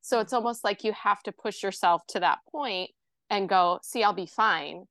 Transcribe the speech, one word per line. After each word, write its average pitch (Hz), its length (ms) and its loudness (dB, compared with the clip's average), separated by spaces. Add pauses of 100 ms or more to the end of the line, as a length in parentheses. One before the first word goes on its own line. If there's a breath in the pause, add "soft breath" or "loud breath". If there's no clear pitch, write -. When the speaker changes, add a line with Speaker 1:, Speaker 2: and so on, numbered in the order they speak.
Speaker 1:
So - 180 -2
Speaker 2:
Yeah. - 20 2
Speaker 1:
it's 214 120 -4
almost 233 320 -2
like 202 200 0
you 214 80 0
have 202 320 0
to - 80 -8
push - 300 -8
yourself 180 460 2
to 202 120 -4
that 170 180 2 (120)
point 226 400 -4 (400)
and 196 180 0
go, 180 340 4
"See, 240 220 -4
I'll 202 100 4
be 185 120 -6
fine." 175 640 -2